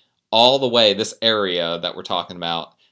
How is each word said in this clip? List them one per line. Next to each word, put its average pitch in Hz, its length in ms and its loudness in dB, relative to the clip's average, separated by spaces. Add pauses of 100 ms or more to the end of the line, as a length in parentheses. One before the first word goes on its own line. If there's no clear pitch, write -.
(320)
all 123 260 4
the 131 100 0
way, 113 260 4
this 107 280 -4
area 90 580 0
that 87 140 -8
we're 92 80 -14
talking 90 340 -6
about, 85 380 -8 (180)